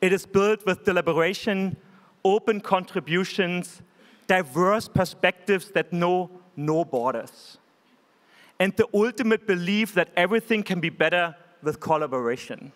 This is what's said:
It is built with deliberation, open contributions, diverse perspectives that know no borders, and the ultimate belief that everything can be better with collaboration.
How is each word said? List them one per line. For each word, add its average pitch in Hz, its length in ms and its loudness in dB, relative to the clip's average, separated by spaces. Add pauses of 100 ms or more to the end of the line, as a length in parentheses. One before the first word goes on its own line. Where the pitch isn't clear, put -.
It 185 140 2
is 185 120 -2
built 208 400 0
with 185 200 -2
deliberation, 180 920 0 (460)
open 202 380 2
contributions, 180 1200 -2 (460)
diverse 185 600 2
perspectives - 840 -2
that 160 200 -2
know 175 380 0 (260)
no 156 300 0
borders, 123 720 -6 (1000)
and 190 180 0
the 220 160 2
ultimate 220 540 0
belief 196 480 0
that 175 200 2
everything 208 480 2
can 190 160 -4
be 160 100 -2
better 165 460 0 (280)
with 147 160 -4
collaboration. 131 960 -4